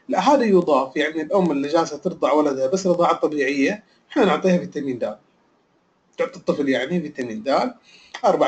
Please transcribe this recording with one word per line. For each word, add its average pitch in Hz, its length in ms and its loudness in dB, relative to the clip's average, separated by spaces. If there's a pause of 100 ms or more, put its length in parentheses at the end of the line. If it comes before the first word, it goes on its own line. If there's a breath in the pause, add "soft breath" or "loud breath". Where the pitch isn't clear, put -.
لا، 185 120 -2
هذا 254 240 4
يضاف، 160 520 2
يعني 156 260 -2
الأم 175 280 0
اللي 139 180 -2
جالسة 156 280 0
ترضع 139 360 -2
ولدها 139 340 0
بس 190 200 -2
رضاعة 170 280 2
طبيعية، 147 720 -2 (260 soft breath)
إحنا 269 140 2
نعطيها 180 340 2
فيتامين 139 400 -6
د، 107 200 -8 (1000)
تعطي 170 180 -4
الطفل 151 320 -2
يعني 135 320 -2
فيتامين 120 420 -10
د، 175 320 0 (500 loud breath)
أربع 156 240 4